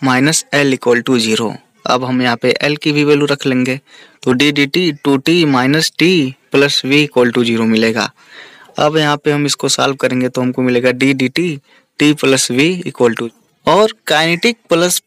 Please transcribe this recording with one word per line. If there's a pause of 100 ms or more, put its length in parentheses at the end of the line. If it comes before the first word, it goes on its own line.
minus (180)
L
equal
to
zero। (340)
अब
हम
यहाँ
पे (100)
L
की
भी
value
रख
लेंगे (440)
तो
d
dt (200)
टू
t
minus (120)
T (440)
plus
V
equal
to
zero
मिलेगा। (680)
अब
यहाँ
पे
हम
इसको
solve
करेंगे
तो
हमको
मिलेगा
d
dt (520)
T (100)
plus
V (200)
equal
to, (360)
और (180)
kinetic (140)
plus